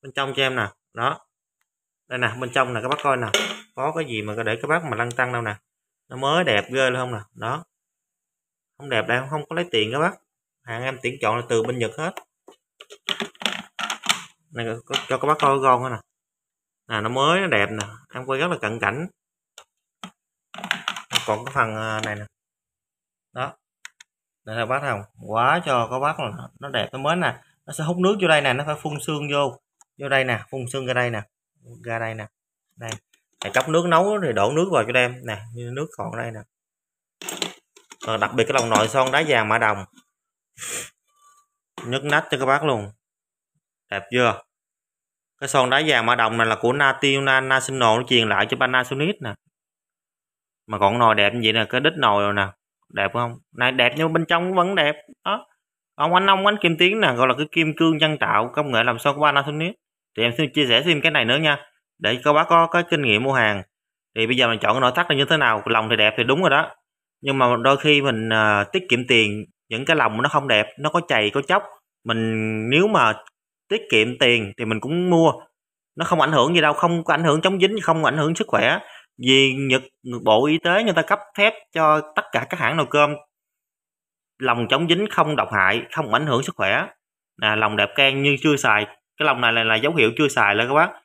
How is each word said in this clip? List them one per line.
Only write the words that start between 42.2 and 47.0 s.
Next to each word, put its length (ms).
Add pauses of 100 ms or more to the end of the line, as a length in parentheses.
cho 80
các 80
bác 180
luôn. 260 (1000)
Đẹp 120 (100)
chưa? 300 (960)
Cái 80
son 220
đá 160
vàng 200
mã 80
đồng 240
này 80
là 100
của 160
Nati-, 520